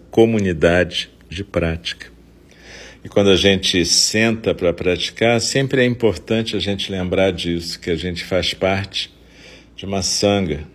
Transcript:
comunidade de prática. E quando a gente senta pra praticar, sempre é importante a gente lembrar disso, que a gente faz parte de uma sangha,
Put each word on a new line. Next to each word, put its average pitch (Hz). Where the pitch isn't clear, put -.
comunidade 90
de 87
prática. -
E -
quando 101
a 95
gente 90
senta 110
pra 85
praticar, 90
sempre 135
é 123
importante 113
a 101
gente 98
lembrar 95
disso, 85
que -
a 82
gente 87
faz 87
parte 95
de -
uma 98
sangha, 90